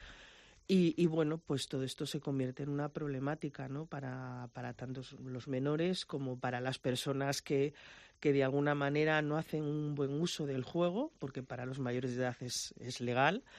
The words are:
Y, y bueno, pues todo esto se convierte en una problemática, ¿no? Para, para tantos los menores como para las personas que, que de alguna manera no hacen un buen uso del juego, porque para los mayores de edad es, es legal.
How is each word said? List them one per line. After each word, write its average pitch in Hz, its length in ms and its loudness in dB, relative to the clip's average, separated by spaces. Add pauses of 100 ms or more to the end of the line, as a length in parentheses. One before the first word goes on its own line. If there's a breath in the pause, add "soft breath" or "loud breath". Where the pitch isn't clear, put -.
(680 soft breath)
Y, 180 340 6
y 175 60 6
bueno, 160 320 2
pues 139 300 -2
todo 135 160 -2
esto 135 200 -4
se 147 140 -4
convierte 135 460 -2
en 143 60 -4
una 143 180 0
problemática, 143 800 -4
¿no? 147 180 -6
Para, 127 680 -8
para 123 180 -6
tantos 127 400 -10 (120)
los 127 220 -8
menores 151 580 2
como 131 320 -4
para 123 240 -2
las 131 200 -2
personas 139 640 0
que, 143 300 2 (460 loud breath)
que 147 140 4
de 139 100 6
alguna 143 320 4
manera 151 480 4
no 151 140 2
hacen 156 260 -2
un 147 320 0
buen 143 260 0
uso 170 260 0
del 131 180 -2
juego, 175 560 0
porque 135 240 -6
para 123 200 -8
los 131 140 -6
mayores 123 380 0
de 127 80 0
edad 123 160 -2
es, - 400 -6
es 123 200 -6
legal. 135 440 2 (140 loud breath)